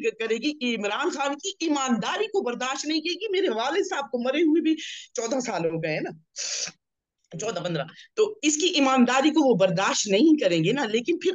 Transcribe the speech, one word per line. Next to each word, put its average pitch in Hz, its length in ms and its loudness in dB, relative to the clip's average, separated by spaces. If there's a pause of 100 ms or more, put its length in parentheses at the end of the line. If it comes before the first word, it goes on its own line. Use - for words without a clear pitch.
करेगी 226 420 -4
कि 247 220 -4
इमरान 214 360 -2
खान 277 260 -4
की 370 280 -10
ईमानदारी 277 640 0
को 403 140 -2
बर्दाश्त 254 460 -6
नहीं 311 140 -2
करेगी। 349 300 -6
मेरे 370 180 2
वालिद 254 360 -2
साहब 311 260 -6
को 240 120 -4
मरे 269 180 2
हुए 320 200 4
भी 320 140 2 (400)
चौदह 262 240 -2
साल 202 260 -2
हो 165 140 0
गए 160 100 -4
हैं 160 120 -2
ना, 311 100 -6 (1300)
चौदह 185 220 -4
पन्द्रह। 160 260 -4 (280)
तो - 280 0
इसकी 302 240 2
ईमानदारी 262 640 4
को 302 120 2
वो 262 140 4
बर्दाश्त 190 540 0
नहीं 294 260 6
करेंगे 175 360 2
ना, 269 140 0
लेकिन 240 320 -2
फिर 359 180 -2